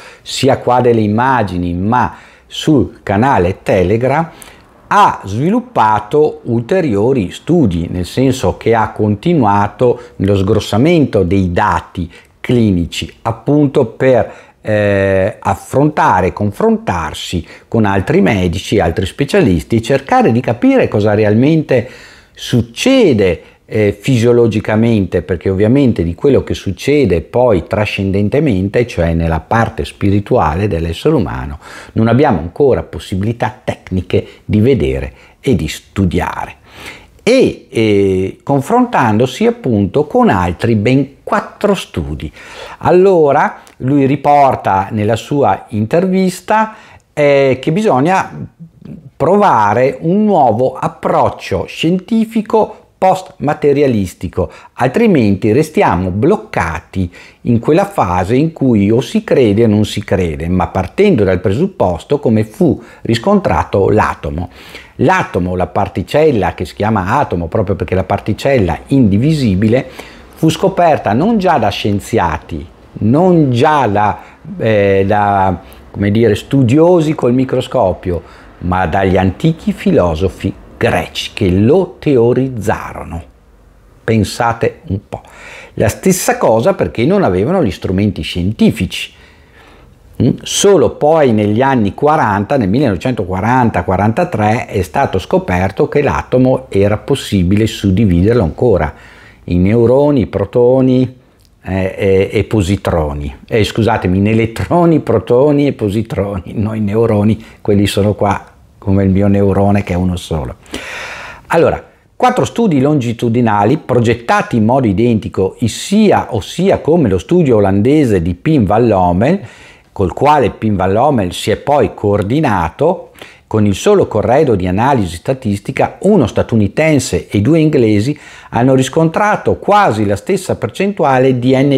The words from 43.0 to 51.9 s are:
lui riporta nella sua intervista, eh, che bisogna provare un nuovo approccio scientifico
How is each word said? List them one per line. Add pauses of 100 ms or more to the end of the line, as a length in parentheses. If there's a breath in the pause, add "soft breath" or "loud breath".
lui
riporta
nella
sua
intervista, (380 loud breath)
eh,
che
bisogna (680)
provare
un
nuovo
approccio
scientifico (200)